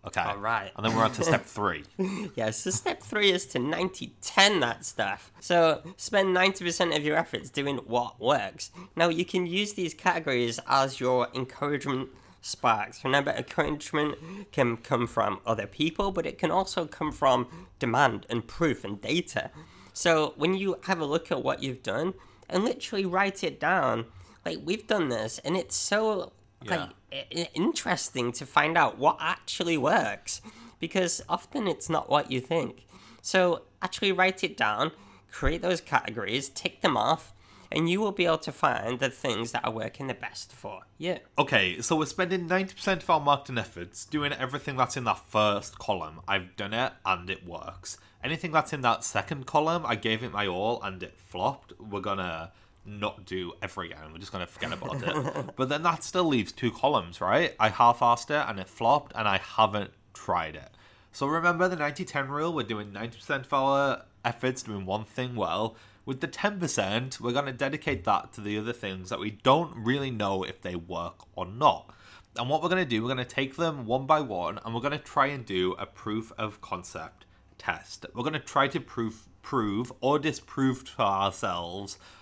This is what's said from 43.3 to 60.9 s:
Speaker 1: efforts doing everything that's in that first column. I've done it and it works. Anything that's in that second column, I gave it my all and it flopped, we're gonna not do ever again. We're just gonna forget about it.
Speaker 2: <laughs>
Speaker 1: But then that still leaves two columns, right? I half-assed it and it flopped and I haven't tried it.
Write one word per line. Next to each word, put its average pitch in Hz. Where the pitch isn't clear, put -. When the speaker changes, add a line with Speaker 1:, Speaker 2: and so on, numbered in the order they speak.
Speaker 1:
efforts -
doing 147
everything 131
that's 127
in 131
that 104
first 104
column. 82
I've 95
done 104
it 127
and 90
it 90
works. 85
Anything 156
that's 151
in 143
that 117
second 127
column, 160
I 117
gave 110
it 117
my 101
all 98
and 95
it 82
flopped, 117
we're 101
gonna 90
not 104
do 92
ever 95
again. 78
We're 82
just 95
gonna 90
forget -
about -
it. 147
Speaker 2:
<laughs> -
Speaker 1:
But 131
then 147
that 165
still 180
leaves 127
two 117
columns, 101
right? 120
I 110
half-assed 120
it 151
and 101
it 92
flopped 135
and 113
I 98
haven't 104
tried 82
it. 69